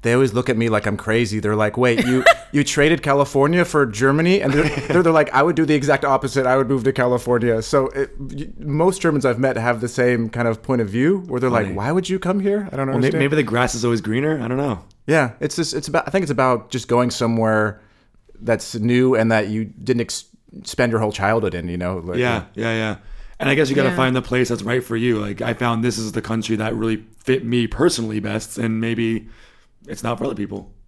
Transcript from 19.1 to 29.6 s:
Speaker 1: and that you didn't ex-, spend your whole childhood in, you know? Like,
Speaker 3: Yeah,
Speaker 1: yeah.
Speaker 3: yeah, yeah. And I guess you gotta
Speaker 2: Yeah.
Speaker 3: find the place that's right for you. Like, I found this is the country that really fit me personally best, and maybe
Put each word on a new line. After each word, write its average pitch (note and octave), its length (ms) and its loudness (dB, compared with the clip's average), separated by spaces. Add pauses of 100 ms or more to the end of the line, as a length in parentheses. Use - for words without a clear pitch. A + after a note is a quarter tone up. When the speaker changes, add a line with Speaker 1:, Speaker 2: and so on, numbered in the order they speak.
Speaker 1:
and A2+ 160 4
that G#2+ 180 2
you A2 160 -2
didn't A#2+ 360 -2
ex-, - 240 -6 (380)
spend B2 280 0
your A2+ 80 2
whole G#2+ 120 0
childhood G2+ 420 0
in, F2 140 -6
you F2 100 -6
know? F2+ 260 -4
Like, F2 140 -6
Speaker 3:
Yeah, A#2+ 280 0 (100)
Speaker 1:
yeah. G#2+ 160 -6
Speaker 3:
yeah, A2+ 40 -2
yeah. A2 200 -4 (440)
And C#3+ 100 0
I C3+ 60 4
guess C#3+ 140 2
you C3+ 60 0
gotta C3+ 140 2
Speaker 2:
Yeah. A#2 60 -2
Speaker 3:
find C3 200 0
the B2+ 60 0
place B2 280 0
that's A2+ 140 -4
right A#2+ 200 -2
for A#2 140 -6
you. A2+ 220 0
Like, G2+ 220 -6
I A#2 120 -2
found A#2 300 -2
this A#2 160 0
is A2 140 -6
the A2+ 100 -4
country A2+ 320 -2
that A2 200 -4
really A2 280 -4 (200)
fit A2+ 220 -2
me A#2 220 0
personally A2+ 520 0
best, G#2+ 380 -6
and A2+ 240 -2
maybe A2+ 460 -2 (600)